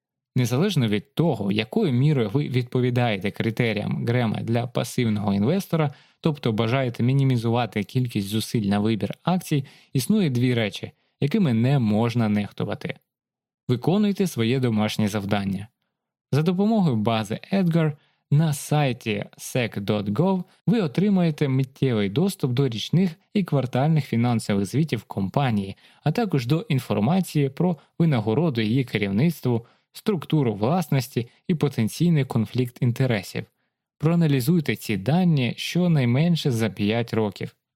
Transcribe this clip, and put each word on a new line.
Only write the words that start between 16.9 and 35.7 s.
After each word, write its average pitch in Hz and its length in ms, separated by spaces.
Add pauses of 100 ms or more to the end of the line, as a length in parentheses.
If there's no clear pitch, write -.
бази 110 440 (120)
Edgar 165 400 (380)
на 151 220
сайті 120 720 (140)
sec 113 420
dot 104 240
gov 180 400 (220)
ви 220 140
отримаєте 170 680
миттєвий 131 600
доступ 151 440
до 135 160
річних 156 420 (240)
і 202 100
квартальних 143 640
фінансових 113 600
звітів 123 380
компанії, 101 720 (280)
а 151 80
також 151 340
до 156 140
інформації 139 880
про 170 280 (220)
винагороду 127 600
її 120 240
керівництву, 113 840 (300)
структуру 147 580
власності 127 760 (200)
і 185 60
потенційний 147 720
конфлікт 120 560
інтересів. 120 640 (540)
Проаналізуйте 147 800
ці 107 200
дані 143 600
щонайменше 156 920